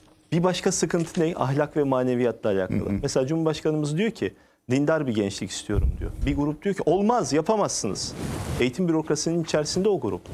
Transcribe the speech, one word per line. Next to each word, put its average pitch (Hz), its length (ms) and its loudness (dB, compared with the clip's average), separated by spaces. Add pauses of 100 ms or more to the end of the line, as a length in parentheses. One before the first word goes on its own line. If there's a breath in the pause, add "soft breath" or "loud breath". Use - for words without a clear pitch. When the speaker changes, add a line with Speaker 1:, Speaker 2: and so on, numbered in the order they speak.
(320)
Speaker 1:
Bir 170 120 2
başka 180 280 2
sıkıntı 170 500 0
ne? 160 140 2
Ahlak 143 420 0
ve 147 60 4
maneviyatla 127 640 2
alakalı. 98 300 0
Speaker 2:
Hı 92 40 -2
hı. 101 180 -2
Speaker 1:
Mesela 135 260 0
Cumhurbaşkanımız 156 720 0
diyor 214 140 0
ki, - 220 -4 (380 soft breath)
"Dindar 147 360 2
bir 113 80 0
gençlik 104 340 -2
istiyorum." - 400 0 (100)
diyor. 85 120 -6 (140)
Bir 143 100 2
grup 147 280 -2
diyor 196 120 0
ki, - 100 -4
"Olmaz, 202 480 2
yapamazsınız." 156 800 0 (460)
Eğitim 127 280 0
bürokrasinin 160 560 0
içerisinde 165 460 0
o 180 100 2
grup. 95 220 -2 (120)